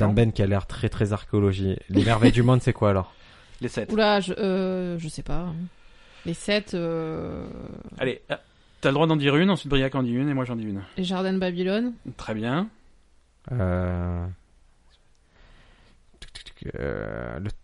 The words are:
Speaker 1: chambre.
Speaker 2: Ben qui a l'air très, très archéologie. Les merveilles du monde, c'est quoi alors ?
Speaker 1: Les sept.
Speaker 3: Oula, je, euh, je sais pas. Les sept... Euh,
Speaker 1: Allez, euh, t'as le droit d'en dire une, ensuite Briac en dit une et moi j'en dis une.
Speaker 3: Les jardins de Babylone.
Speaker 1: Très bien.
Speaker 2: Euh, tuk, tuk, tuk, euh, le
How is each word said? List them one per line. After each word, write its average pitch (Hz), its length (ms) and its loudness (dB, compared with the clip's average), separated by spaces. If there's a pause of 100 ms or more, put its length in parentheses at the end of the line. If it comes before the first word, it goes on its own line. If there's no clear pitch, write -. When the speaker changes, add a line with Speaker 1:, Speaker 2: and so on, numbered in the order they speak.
Speaker 1:
chambre. 104 60 4
Speaker 2:
Ben 113 180 4
qui - 80 -2
a 98 60 4
l'air 98 200 0
très, - 220 -4
très 104 240 0
archéologie. 98 640 2 (140)
Les 98 140 4
merveilles 117 280 6
du 117 100 4
monde, 123 200 6
c'est 120 100 2
quoi 107 160 2
alors ? 95 240 2 (480)
Speaker 1:
Les 123 80 -6
sept. 117 240 -4
Speaker 3:
Oula, 208 280 4
je, 180 120 -4
euh, 185 640 -2
je 165 100 -8
sais - 140 -10
pas. 165 300 -2 (720)
Les 170 80 -6
sept... 208 400 -2
Euh, 165 760 -6 (520)
Speaker 1:
Allez, - 320 -2
euh, - 60 -2 (440)
t'as - 80 2
le 135 60 2
droit 156 120 4
d'en 160 100 4
dire 139 200 4
une, 185 140 4
ensuite 151 180 -2
Briac 135 260 2
en 131 80 0
dit 120 100 0
une 135 180 0
et 139 40 0
moi 127 120 0
j'en 120 100 -4
dis 110 80 -6
une. 98 160 -4 (160)
Speaker 3:
Les 185 80 -2
jardins 190 300 -2
de 190 40 0
Babylone. 185 540 -2 (240)
Speaker 1:
Très - 160 -10
bien. 123 360 -2 (840)
Speaker 2:
Euh, 90 720 -2 (1900)
tuk, - 140 -20
tuk, - 120 -18
tuk, - 360 -14
euh, 58 600 -8
le 101 100 -8 (140)